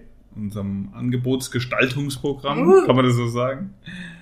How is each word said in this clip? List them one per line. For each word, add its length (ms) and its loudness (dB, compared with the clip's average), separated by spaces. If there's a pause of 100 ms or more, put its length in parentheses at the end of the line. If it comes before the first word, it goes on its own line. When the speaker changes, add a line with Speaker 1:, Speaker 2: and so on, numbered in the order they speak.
(360)
Speaker 1:
unserem 580 -6
Angebotsgestaltungsprogramm, 1700 -2
Speaker 2:
Uh. 180 8
Speaker 1:
kann 100 6
man 100 6
das 100 4
so 120 0
sagen? 460 -4 (480)